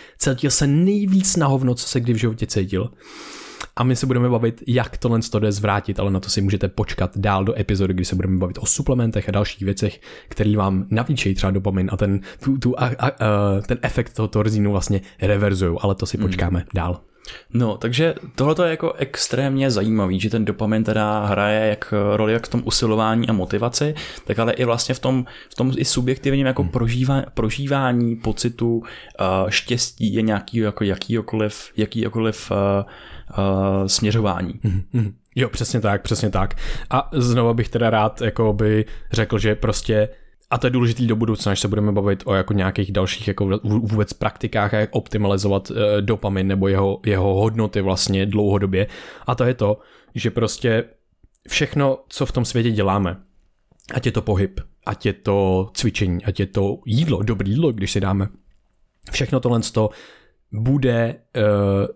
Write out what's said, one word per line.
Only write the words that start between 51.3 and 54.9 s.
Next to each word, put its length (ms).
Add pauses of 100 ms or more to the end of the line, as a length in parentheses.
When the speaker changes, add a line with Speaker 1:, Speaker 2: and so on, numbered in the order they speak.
Speaker 1:
všechno, 500 (100)
co 180
v 60
tom 120
světě 260
děláme, 460 (760)
ať 120
je 60
to 100
pohyb, 380 (260)
ať 200